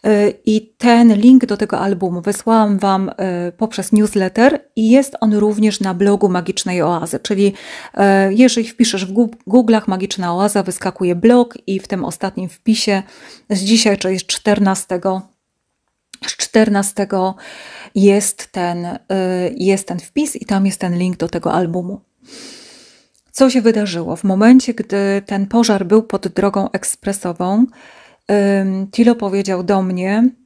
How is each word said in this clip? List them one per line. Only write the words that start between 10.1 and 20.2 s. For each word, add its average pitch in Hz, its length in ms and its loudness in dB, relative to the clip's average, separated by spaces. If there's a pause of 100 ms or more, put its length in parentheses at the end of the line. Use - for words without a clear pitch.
Oaza, 196 280 0
wyskakuje 180 520 -4
blog 233 400 4 (120)
i 190 140 -4
w - 80 -20
tym 190 160 -6
ostatnim 185 440 -8
wpisie 208 540 -2 (480)
z 190 100 -2
dzisiaj, 208 380 2
czyli 185 200 -2
z - 80 -10
czternastego, 190 960 -2 (1040)
z - 100 -10
czternastego 196 1000 -2 (600)
jest 202 580 2
ten, 175 340 -6
y, 175 120 -10 (580)
jest 190 320 0
ten 180 120 -6
wpis - 360 -4